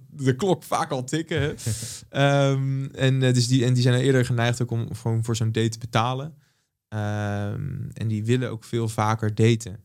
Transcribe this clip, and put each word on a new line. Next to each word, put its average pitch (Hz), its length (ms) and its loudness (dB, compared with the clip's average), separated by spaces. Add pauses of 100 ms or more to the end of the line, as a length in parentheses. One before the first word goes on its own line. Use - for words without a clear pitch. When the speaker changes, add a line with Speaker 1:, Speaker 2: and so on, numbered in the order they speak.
(100)
Speaker 1:
de 131 260 2
klok 185 260 0
vaak - 280 -2
al 131 140 -4
tikken, 156 360 -4
hè. 147 140 -2
Speaker 2:
<laughs> - 80 -14 (460)
Speaker 1:
Ehm, 139 760 2
en, 131 380 0
eh, 127 120 4
dus 120 140 2
die, 127 160 4
en 127 100 4
die 123 80 4
zijn 123 180 4
eerder 131 240 4
geneigd 120 380 0
ook 123 80 -4
om 117 240 -4
gewoon 113 300 -2
voor 113 120 -2
zo'n 110 160 0
date 113 160 0
te 113 100 -6
betalen. 127 560 -2 (540)
Ehm, 104 1040 -6
en - 160 -6
die 107 160 -2
willen 123 260 0
ook 107 140 -10
veel 117 240 -2
vaker 107 460 0
daten. 113 500 2